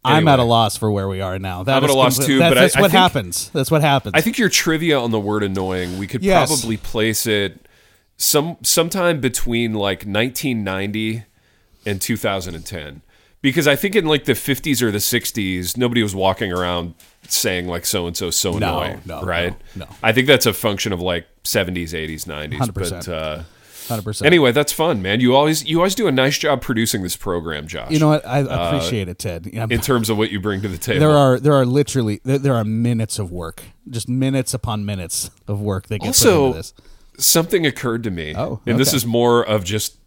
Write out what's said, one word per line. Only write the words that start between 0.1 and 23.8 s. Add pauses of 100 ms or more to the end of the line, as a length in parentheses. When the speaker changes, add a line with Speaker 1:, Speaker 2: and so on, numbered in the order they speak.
Speaker 2:
anyway.
Speaker 1:
at
a
loss
for
where
we
are
now.
That
Speaker 2:
I'm
at
Speaker 1:
is
Speaker 2:
a
loss,
Speaker 1:
compl-,
Speaker 2:
too,
Speaker 1:
that's,
Speaker 2:
but
I,
Speaker 1:
that's
Speaker 2:
I
Speaker 1:
what
Speaker 2:
think,
Speaker 1:
happens.
That's
what
happens.
Speaker 2:
I
think
your
trivia
on
the
word
annoying,
we
could
Speaker 1:
Yes. (120)
Speaker 2:
probably
place
it (500)
some,
sometime
between,
like,
nineteen
ninety (600)
and
two
thousand
and
ten. (400)
Because
I
think
in,
like,
the
fifties
or
the
sixties,
nobody
was
walking
around (340)
saying,
like,
"So-and-so
so
Speaker 1:
No,
Speaker 2:
annoying,"
Speaker 1:
no,
Speaker 2:
right? (220)
Speaker 1:
no,
no. (100)
Speaker 2:
I
think
that's
a
function
of,
like, (160)
seventies,
eighties,
nineties.
Speaker 1:
Hundred
percent.
Speaker 2:
But,
uh, (440)